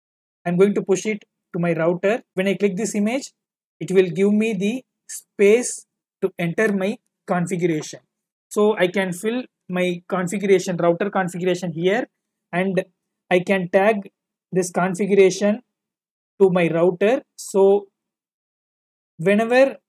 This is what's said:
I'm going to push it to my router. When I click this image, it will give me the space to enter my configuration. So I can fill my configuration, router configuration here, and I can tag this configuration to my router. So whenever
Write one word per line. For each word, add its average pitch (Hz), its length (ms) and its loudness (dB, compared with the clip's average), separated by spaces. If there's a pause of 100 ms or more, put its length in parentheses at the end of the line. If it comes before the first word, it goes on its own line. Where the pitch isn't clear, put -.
(460)
I'm 175 100 -2
going 202 180 4
to - 80 -2
push 190 220 -2
it 220 200 -6 (280)
to 180 60 -6
my 170 160 0
router. 175 480 0 (120)
When 185 140 -2
I 196 60 0
click 196 220 -2
this 208 180 -4
image, 220 380 -4 (460)
it 170 140 -8
will 190 160 4
give 190 240 0
me 220 220 0
the 208 300 -4 (220)
space - 800 0 (360)
to 185 160 -2
enter 185 340 -2
my 202 240 -4 (300)
configuration. 175 760 -4 (480)
So 208 300 2
I 180 80 2
can 185 260 -2
fill 226 300 -6 (260)
my 180 400 -4
configuration, 185 680 -2
router 170 320 0
configuration 180 640 -4
here, 190 340 -2 (420)
and 185 340 -2 (460)
I 185 100 4
can 185 280 -2
tag 196 420 2 (400)
this 180 200 -2
configuration 190 880 2 (800)
to 196 80 6
my 175 200 0
router. 185 540 0 (140)
So 196 520 2 (1300)
whenever 226 580 2 (120)